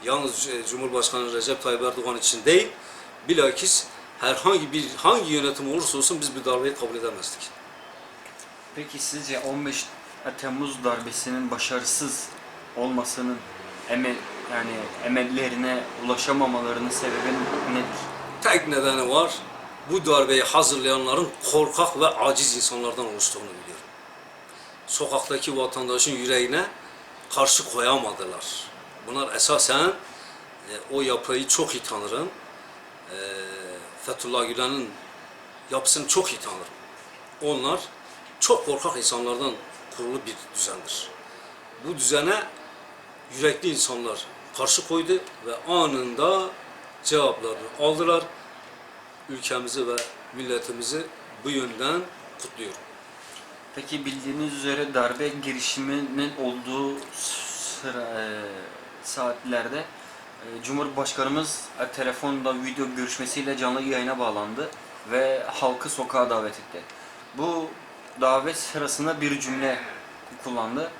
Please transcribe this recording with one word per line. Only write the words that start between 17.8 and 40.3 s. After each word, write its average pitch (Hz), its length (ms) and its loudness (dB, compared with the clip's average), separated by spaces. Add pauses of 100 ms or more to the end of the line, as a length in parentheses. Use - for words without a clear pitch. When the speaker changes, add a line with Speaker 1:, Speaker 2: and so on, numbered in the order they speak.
Speaker 1:
Tek 175 260 6
nedeni 135 420 4
var, 160 260 6 (560)
bu 175 140 2
darbeyi 135 380 8
hazırlayanların 135 840 4 (220)
korkak 151 480 6
ve 156 80 8
aciz 135 480 4
insanlardan 120 500 0
oluştuğunu 104 380 0
biliyorum. 90 420 -12 (1000)
Sokaktaki 139 680 0
vatandaşın 127 540 2
yüreğine 127 540 2 (640)
karşı - 440 4
koyamadılar. 117 920 0 (440)
Bunlar 120 280 -2
esasen, 147 520 6
e, 190 60 4 (1000)
o 139 100 2
yapıyı 131 460 2
çok - 280 2
iyi 123 80 -4
tanırım. 113 460 -2 (840)
E, 95 60 -10 (880)
Fethullah 123 420 0
Gülen'in 127 420 0 (840)
yapısını 139 360 2
çok 185 240 4
iyi 113 80 -4
tanırım. 92 260 -8 (760)
Onlar 147 380 2 (600)
çok - 260 6
korkak 139 320 0
insanlardan 120 540 2 (460)
kurulu 127 280 -4
bir 107 100 -8 (200)